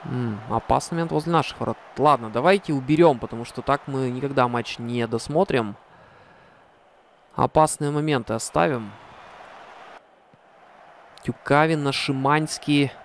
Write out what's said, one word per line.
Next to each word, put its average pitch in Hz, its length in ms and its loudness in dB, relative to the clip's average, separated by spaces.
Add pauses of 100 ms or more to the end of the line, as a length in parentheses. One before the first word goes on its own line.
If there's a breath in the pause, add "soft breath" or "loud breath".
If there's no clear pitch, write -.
М, 120 360 -4 (100)
опасный 123 460 -2
момент 165 160 -4
возле 156 200 -2
наших 160 280 -2
ворот. 113 180 -4 (200)
Ладно, 127 320 4
давайте 160 440 2
уберем, 147 440 4
потому 113 260 -8
что - 200 -12
так 139 240 0
мы 131 240 -4
никогда 131 360 0
матч 117 300 -4
не 120 300 -4
досмотрим. 120 680 -2 (1600 soft breath)
Опасные 151 560 2
моменты 147 420 -2
оставим. 120 580 -2 (2250)
Тюкавин 151 600 0
на 139 100 0
Шиманский. 143 960 0 (140)